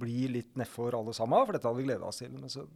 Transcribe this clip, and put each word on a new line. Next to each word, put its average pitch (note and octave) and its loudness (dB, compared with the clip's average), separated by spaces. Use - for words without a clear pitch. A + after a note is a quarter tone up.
blir B2 0
litt A#2+ -4
nedfor A#2+ -2
alle A2+ -2
sammen, D3 6
for G#3 -4
dette B2 0
hadde A#2+ 0
vi C3+ -2
gledet A2 -2
oss - -6
til. B2 -12
Men C3+ -12
så C#3+ -10